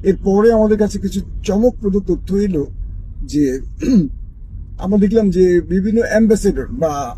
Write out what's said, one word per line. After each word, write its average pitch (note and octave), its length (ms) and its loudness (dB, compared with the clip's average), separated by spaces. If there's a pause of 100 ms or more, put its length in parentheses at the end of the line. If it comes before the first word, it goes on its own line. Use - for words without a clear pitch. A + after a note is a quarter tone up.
এরপরে G3 500 4
আমাদের G#3+ 260 4
কাছে G#3 200 0
কিছু F#3+ 220 -4 (220)
চমকপ্রদ G#3 520 0 (160)
তথ্য F3 260 -2
এলো F#3+ 300 0 (680)
যে, C3+ 280 0 (540)
<clears throat> - 680 -14
আমরা G3+ 160 0
দেখলাম G#3 320 4
যে F3+ 300 4
বিভিন্ন G3 420 0
অ্যাম্বাসেডর G3+ 720 2
বা D#3+ 200 -2 (260)